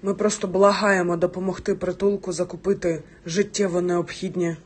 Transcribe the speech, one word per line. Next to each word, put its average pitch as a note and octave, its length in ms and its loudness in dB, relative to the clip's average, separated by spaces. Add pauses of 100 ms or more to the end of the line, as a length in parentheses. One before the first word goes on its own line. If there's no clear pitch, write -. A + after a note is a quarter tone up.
Ми G3 120 0
просто G3+ 340 -2
благаємо F#3+ 680 4
допомогти F3+ 580 -2
притулку F#3+ 580 -2
закупити F3 680 -2 (240)
життєво F#3 540 0
необхідні F3 840 -2